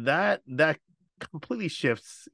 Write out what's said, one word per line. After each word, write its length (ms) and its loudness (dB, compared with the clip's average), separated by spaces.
that, 440 2
that 300 2
completely 500 -6
shifts, 640 -4